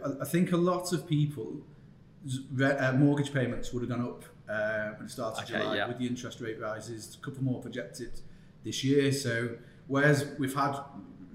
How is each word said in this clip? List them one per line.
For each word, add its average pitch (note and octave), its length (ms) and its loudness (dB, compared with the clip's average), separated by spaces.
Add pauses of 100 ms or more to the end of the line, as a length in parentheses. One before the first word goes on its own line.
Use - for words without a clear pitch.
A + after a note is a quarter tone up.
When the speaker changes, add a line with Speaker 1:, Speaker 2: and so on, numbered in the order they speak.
Speaker 1:
I, C#3 180 -6
I - 20 -4
think F3 280 2
a F3 40 4
lot F3 360 2
of D#3+ 140 0
people, D3 540 0 (920)
re-, C3+ 140 2
uh, C3 280 2
mortgage C#3+ 400 4
payments A#2 380 0
would B2 100 -2
have A2+ 80 -2
gone A#2+ 180 -2
up, - 160 -10 (240)
uh, G#2+ 480 -2
when A2 100 -12
it - 40 -12
started A2 320 -6
Speaker 2:
Okay, G#2+ 180 -6
Speaker 1:
July G#2+ 160 0
Speaker 2:
yeah. G#2 120 0
Speaker 1:
with A#2+ 100 -4
the B2 80 0
interest A#2+ 340 -6
rate A2+ 200 -6
rises, A2 600 -8
a - 40 -16
couple C3 180 -6
more B2+ 180 2
projected - 600 -8 (440)
this - 200 -4
year. C#3 280 6
So, A#2 380 0 (380)
whereas C#3 380 6 (120)
we've C3 160 0
had, - 220 2 (580)